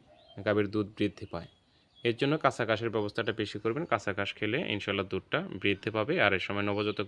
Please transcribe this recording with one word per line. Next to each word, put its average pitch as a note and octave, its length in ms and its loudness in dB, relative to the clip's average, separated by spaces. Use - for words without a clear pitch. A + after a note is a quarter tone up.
গাভীর G#2 260 4
দুধ G#2+ 160 0
বৃদ্ধি G#2 300 -2
পায়। E2+ 200 -8
এর A#2 120 2
জন্য C#3+ 220 2
কাঁচা B2+ 280 2
ঘাসের A2 240 2
ব্যবস্থাটা A2 420 0
বেশি G#2 260 -4
করবেন। A#2+ 260 -2
কাঁচা G#2+ 280 0
ঘাস G2 220 -2
খেলে A2+ 380 -2
ইনশাল্লাহ G2 340 -2
দুধটা F#2+ 340 -2
বৃদ্ধি G2+ 500 -2
পাবে। A2+ 320 0
আর G2+ 100 6
এ F#2 60 2
সময় G2+ 240 -2
নবজাতক G#2 460 0